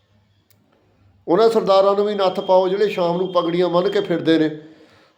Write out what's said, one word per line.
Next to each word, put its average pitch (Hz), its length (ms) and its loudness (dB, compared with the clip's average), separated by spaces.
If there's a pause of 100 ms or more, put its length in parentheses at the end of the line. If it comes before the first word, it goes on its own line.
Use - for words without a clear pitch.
(1300)
ਉਹਨਾਂ 208 220 2
ਸਰਦਾਰਾਂ 196 460 2
ਨੂੰ 202 100 -2
ਵੀ 208 100 -4
ਨੱਥ 190 240 -2
ਪਾਓ 190 280 2
ਜਿਹੜੇ 202 220 -2
ਸ਼ਾਮ 170 280 -2
ਨੂੰ 180 160 -4
ਪਗੜੀਆਂ 175 360 0
ਬੰਨ੍ਹ 180 200 0
ਕੇ 202 120 -2
ਫਿਰਦੇ 160 380 0
ਨੇ, 156 100 0 (680)